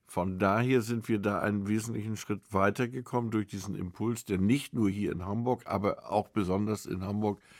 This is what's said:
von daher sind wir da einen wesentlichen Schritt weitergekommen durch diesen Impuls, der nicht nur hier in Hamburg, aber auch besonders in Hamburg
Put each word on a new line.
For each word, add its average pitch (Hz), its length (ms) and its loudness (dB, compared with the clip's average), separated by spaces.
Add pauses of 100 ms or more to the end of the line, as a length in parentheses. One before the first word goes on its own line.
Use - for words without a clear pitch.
von 92 320 -2
daher 113 440 4
sind 113 280 -4
wir 113 80 4
da 101 220 0
einen 104 280 0
wesentlichen 110 500 -2
Schritt - 360 -6
weitergekommen 117 800 0
durch 107 160 2
diesen 98 260 -8
Impuls, 101 520 -4
der 98 120 0
nicht 113 360 2
nur 113 140 2
hier 98 240 0
in 87 140 -6
Hamburg, 117 400 -2
aber - 460 0
auch 123 160 2
besonders 104 580 0
in 92 180 -6
Hamburg 104 380 -2 (180)